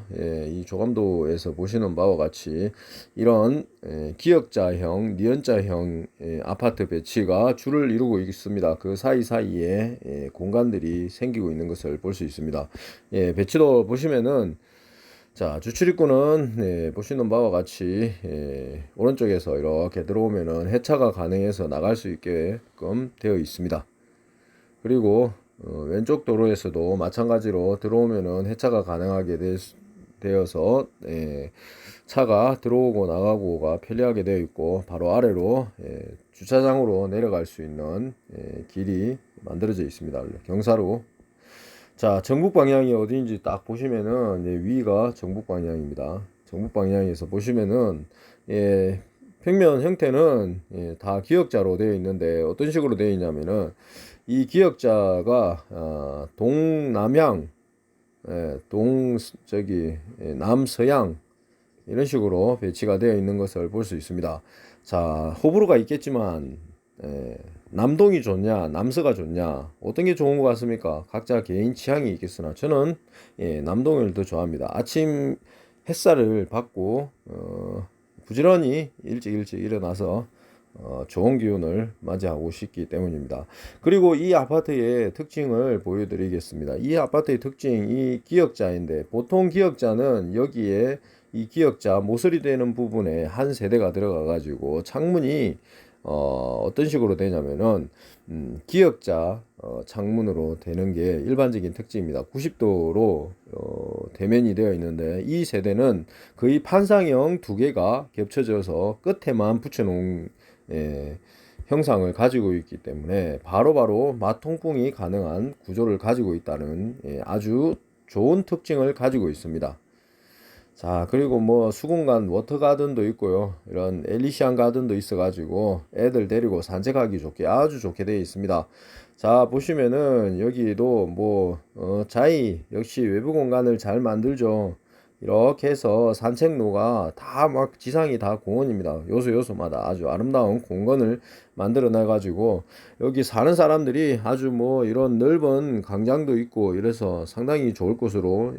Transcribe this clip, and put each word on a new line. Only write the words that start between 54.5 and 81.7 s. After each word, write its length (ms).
어, 640
동남향, 1120
예, 300
동-, 480
저기, 520
예, 140
남서향 800
이런 180
식으로 560
배치가 380
되어 160
있는 240
것을 300
볼 140
수 140
있습니다. 440
자, 600
호불호가 340
있겠지만, 840
예, 360
남동이 500
좋냐, 460
남서가 480
좋냐, 560
어떤 240
게 80
좋은 240
것 60
같습니까? 640
각자 320
개인 320
취향이 380
있겠으나 420
저는, 400
예, 220
남동을 520
더 100
좋아합니다. 480
아침 640
햇살을 560
받고, 640
어, 640
부지런히 640
일찍 300
일찍 260
일어나서, 680
어, 360
좋은 280
기운을 600